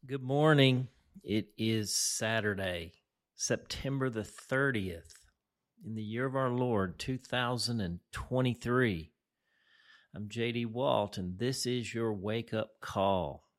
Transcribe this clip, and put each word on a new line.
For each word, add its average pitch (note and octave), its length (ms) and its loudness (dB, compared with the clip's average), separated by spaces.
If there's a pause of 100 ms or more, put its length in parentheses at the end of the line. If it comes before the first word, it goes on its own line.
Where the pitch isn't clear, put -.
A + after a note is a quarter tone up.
Good C3 180 -6
morning. C3+ 640 6 (360)
It G#2 340 0
is A2 360 0
Saturday, G2 1000 -2 (420)
September - 720 -2
the A2 140 -4
thirtieth, A2 1040 -4 (560)
in A2 120 -8
the A2 80 -6
year A2+ 220 -4
of C3+ 100 -4
our C3 160 2
Lord, A#2 460 0
two C3 200 -6
thousand B2 640 -2
and F2 180 -4 (140)
twenty-three. A#2+ 960 2 (1040)
I'm G#2 140 -10
J A#2 240 0
D A#2 120 0
Walt, A2+ 520 0
and F#2 220 -4
this C3 260 -2
is B2 280 -2
your A2+ 200 0
wake-up G#2+ 680 -4
call. F#2+ 800 0